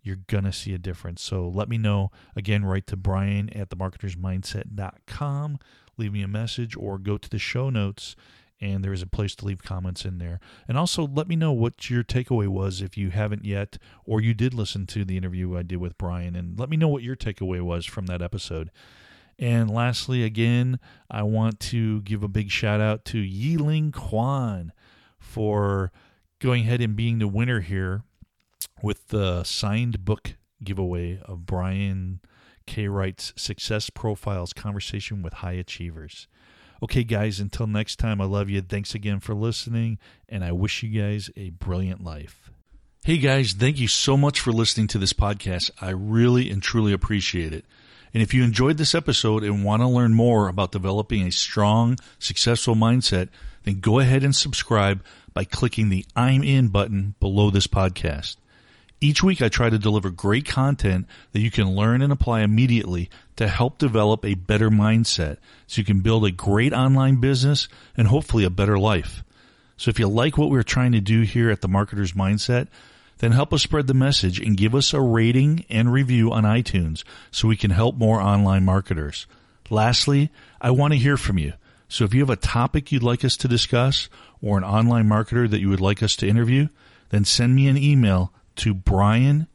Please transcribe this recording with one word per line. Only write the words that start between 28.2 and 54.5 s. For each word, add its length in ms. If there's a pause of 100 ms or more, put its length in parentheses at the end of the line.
with 260
the 360
signed 600
book 300 (280)
giveaway 600
of 220
Brian 760 (460)
K. 220
Wright's 480
Success 540
Profiles 640
Conversation 680
with 120
High 180
Achievers. 720 (560)
Okay, 220
guys, 340
until 300
next 280
time, 240
I 40
love 260
you. 100
Thanks 340
again 260
for 140
listening, 640 (300)
and 160
I 80
wish 300
you 180
guys 360
a 140
brilliant 520
life. 480 (540)
Hey, 140
guys, 340
thank 260
you 100
so 280
much 240
for 120
listening 360
to 100
this 140
podcast. 580 (100)
I 100
really 600
and 120
truly 300
appreciate 600
it. 120 (500)
And 80
if 120
you 100
enjoyed 340
this 160
episode 480
and 220
want 180
to 60
learn 240
more 360
about 240
developing 540
a 60
strong, 640 (200)
successful 560
mindset, 540 (360)
then 160
go 200
ahead 220
and 120
subscribe 720 (280)